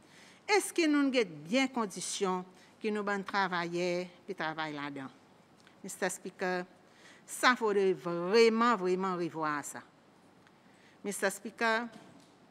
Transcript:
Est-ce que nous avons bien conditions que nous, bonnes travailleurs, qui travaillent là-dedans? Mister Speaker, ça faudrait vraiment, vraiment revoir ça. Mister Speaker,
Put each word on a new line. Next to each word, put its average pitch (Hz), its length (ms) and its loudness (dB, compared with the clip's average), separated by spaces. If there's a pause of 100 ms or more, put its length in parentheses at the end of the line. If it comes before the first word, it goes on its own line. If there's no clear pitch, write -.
(460)
Est-ce - 280 2
que 339 120 2
nous 294 220 4
avons 240 220 2 (160)
bien 254 220 2
conditions 190 760 -2 (400)
que 220 60 0
nous, 208 140 -2
bonnes 196 200 -2
travailleurs, 175 840 0 (220)
qui 190 80 -8
travaillent 156 400 -4
là-dedans? 143 320 -6 (760)
Mister 185 280 -4
Speaker, 180 560 -4 (600)
ça 240 300 2
faudrait 196 380 2
vraiment, 220 800 4
vraiment 185 400 0
revoir 151 480 -4
ça. - 180 -12 (1200)
Mister 202 260 -2
Speaker, 226 540 -2 (680)